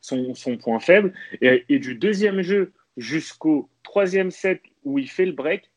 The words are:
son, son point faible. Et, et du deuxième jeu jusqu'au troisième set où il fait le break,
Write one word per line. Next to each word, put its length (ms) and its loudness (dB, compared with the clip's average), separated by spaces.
son, 340 -6
son 220 -6
point 240 -2
faible. 320 4
Et, 280 4
et 100 2
du 160 -8
deuxième 460 0
jeu 320 -2
jusqu'au 720 -4
troisième 460 0
set 320 -4
où 160 -2
il 100 -4
fait 160 0
le 60 0
break, 460 -6